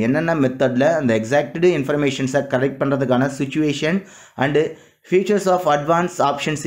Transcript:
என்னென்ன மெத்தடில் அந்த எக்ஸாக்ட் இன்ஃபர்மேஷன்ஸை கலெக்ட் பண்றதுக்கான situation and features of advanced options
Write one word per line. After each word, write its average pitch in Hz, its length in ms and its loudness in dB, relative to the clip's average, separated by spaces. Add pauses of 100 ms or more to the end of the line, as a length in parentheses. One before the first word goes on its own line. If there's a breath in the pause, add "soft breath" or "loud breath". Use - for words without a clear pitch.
என்னென்ன 160 360 0
மெத்தடில் 131 460 2 (100)
அந்த 127 220 0
எக்ஸாக்ட் 147 440 -2 (140)
இன்ஃபர்மேஷன்ஸை 139 640 -2 (120)
கலெக்ட் 131 300 0
பண்றதுக்கான 135 420 0 (160)
situation 151 540 -2 (500 loud breath)
and 143 120 2 (540 loud breath)
features 190 440 2
of 180 80 0 (120)
advanced 165 540 0
options 143 380 -4